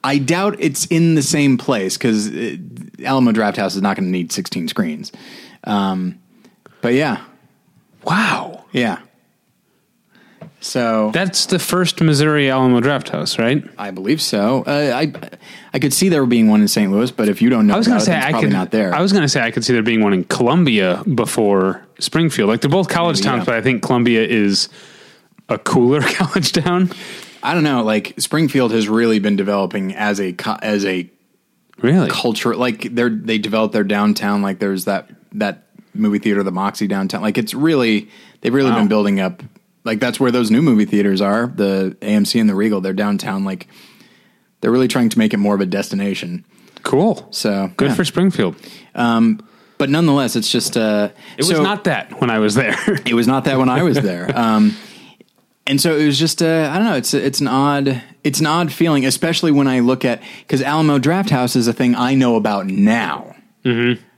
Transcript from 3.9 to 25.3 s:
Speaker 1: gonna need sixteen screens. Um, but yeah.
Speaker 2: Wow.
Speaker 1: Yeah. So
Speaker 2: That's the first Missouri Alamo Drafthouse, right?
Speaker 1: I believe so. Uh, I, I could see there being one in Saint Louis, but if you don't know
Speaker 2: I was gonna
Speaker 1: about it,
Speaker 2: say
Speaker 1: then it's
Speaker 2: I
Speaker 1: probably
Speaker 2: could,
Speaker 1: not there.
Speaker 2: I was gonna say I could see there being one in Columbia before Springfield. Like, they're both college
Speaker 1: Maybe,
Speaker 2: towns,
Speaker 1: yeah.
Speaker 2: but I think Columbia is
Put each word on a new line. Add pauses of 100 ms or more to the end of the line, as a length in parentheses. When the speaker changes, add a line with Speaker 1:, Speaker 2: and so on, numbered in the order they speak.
Speaker 1:
gonna
need
sixteen
screens. (520)
Um, (640)
but
yeah. (840)
Speaker 2:
Wow.
Speaker 1:
Yeah. (1600)
So
Speaker 2:
That's
the
first
Missouri
Alamo
Drafthouse,
right? (140)
Speaker 1:
I
believe
so.
Uh,
I, (600)
I
could
see
there
being
one
in
Saint
Louis,
but
if
you
don't
know
Speaker 2:
I
was
gonna
Speaker 1:
about
it,
Speaker 2:
say
Speaker 1:
then
it's
Speaker 2:
I
Speaker 1:
probably
Speaker 2:
could,
Speaker 1:
not
there.
Speaker 2:
I
was
gonna
say
I
could
see
there
being
one
in
Columbia (120)
before (140)
Springfield.
Like,
they're
both
college
Speaker 1:
Maybe,
Speaker 2:
towns,
Speaker 1:
yeah.
Speaker 2:
but
I
think
Columbia
is (800)